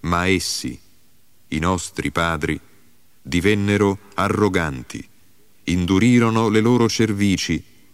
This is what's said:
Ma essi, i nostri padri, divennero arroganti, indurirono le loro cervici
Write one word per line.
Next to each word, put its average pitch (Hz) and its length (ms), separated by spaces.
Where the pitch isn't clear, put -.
Ma 85 260
essi, 85 520
i 78 100
nostri 85 520
padri, 80 500
divennero 101 760
arroganti, 92 920
indurirono 113 840
le 110 120
loro 117 280
cervici 101 760